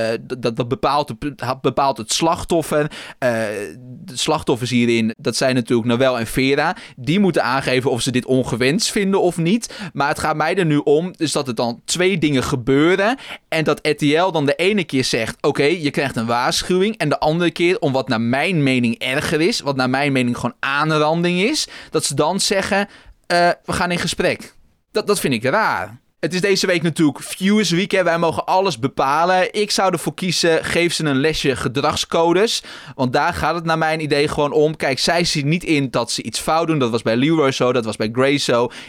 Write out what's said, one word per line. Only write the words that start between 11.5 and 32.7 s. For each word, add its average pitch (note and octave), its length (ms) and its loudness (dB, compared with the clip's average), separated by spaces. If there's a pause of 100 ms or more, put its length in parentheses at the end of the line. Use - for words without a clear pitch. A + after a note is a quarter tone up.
dan A#2+ 300 -2
twee F#3 340 0
dingen C#3+ 240 2
gebeuren. D#3+ 760 2 (300)
En D#3+ 160 0
dat D3 180 0
R D3+ 120 0
T D3 60 -12
L D#3 300 4
dan D#3 160 0
de C#3+ 80 2
ene F#3+ 300 0
keer C3 200 0
zegt: A#2+ 360 -4
"Oké, C#3+ 240 0
je D#3 260 0
krijgt C3+ 260 -2
een A2+ 100 -2
waarschuwing." E3+ 720 0
En E3 120 -2
de C#3 100 0
andere E3 320 0
keer, F3 280 0
om C#3+ 140 0
wat C3 160 0
naar A2+ 120 0
mijn C#3+ 420 0
mening B2 360 2
erger D3+ 420 -2
is, F#3+ 200 0
wat C#3 160 -4
naar B2+ 140 0
mijn C#3 220 0
mening B2 240 0
gewoon - 240 -6
aanranding D#3 800 0
is, C#4+ 280 0 (220)
dat D#3 140 0
ze - 100 -4
dan D#3 260 0
zeggen: G3+ 480 0 (380)
"Eh, F3 220 4 (160)
we E3+ 80 -6
gaan F3+ 180 -2
in F3 80 -2
gesprek." - 560 -4 (380)
Dat, - 140 -2
dat G3 140 2
vind D3 140 0
ik A2+ 100 -2
raar. B2+ 540 -2 (220)
Het E3 140 -4
is F3+ 60 -2
deze G3+ 260 2
week F3 160 0
natuurlijk D#3 380 2
Viewers G3+ 500 0
Week, F3+ 200 0
hè. F#3+ 120 2
Wij E3+ 160 2
mogen E3 260 0
alles F#3 340 0
bepalen. D#3 760 2
Ik G#3 160 -2
zou F#3+ 220 0
ervoor E3 220 -4
kiezen, E3 500 0
geef E3+ 300 0
ze D#3+ 100 -2
een C#3 160 0
lesje D3+ 360 0
gedragscodes. E3+ 1080 0 (320)